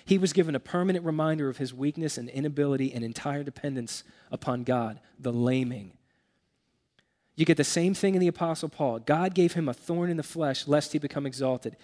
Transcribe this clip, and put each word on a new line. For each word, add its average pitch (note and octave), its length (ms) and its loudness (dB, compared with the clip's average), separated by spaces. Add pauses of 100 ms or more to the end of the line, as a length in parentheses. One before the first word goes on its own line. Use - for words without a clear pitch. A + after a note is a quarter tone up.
he F#3+ 140 4
was F3+ 160 2
given D#3+ 200 4
a B2+ 60 0
permanent F3 460 0
reminder D#3 420 2
of B2 80 -4
his B2+ 160 -4
weakness D3 460 -2
and A#2+ 100 -10
inability C#3 640 0
and A#2+ 100 -6
entire C#3+ 400 -4
dependence C3+ 600 -8 (260)
upon B2 320 -4
God, A#2 380 0 (180)
the B2+ 140 -4
laming." A#2+ 600 0 (1400)
You D#3+ 120 2
get E3 100 6
the D3 80 2
same F3 300 2
thing F#3+ 200 2
in F#3 60 2
the F3+ 80 6
Apostle E3 400 -2
Paul. B2 300 -2
God E3 360 0
gave F3 200 4
him E3 120 0
a B2+ 60 -2
thorn F3 380 -2
in E3 80 -2
the D3+ 40 -2
flesh, D3 460 -2
lest D3 240 2
he D#3 60 0
become C#3+ 260 -4
exalted. C3 600 -4